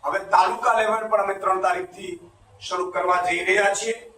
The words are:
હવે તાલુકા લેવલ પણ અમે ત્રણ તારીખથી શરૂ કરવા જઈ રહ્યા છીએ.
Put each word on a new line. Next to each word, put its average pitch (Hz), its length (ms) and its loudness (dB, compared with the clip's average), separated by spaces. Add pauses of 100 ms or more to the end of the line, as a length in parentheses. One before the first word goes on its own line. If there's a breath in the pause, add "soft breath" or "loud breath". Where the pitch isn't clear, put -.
હવે 190 140 -2
તાલુકા - 540 2
લેવલ 220 340 0
પણ 214 140 2
અમે 196 120 0
ત્રણ 190 280 -2
તારીખથી 180 680 -6 (380)
શરૂ 180 220 -4
કરવા 180 300 0
જઈ 180 240 -2
રહ્યા 202 280 4
છીએ. 220 440 -6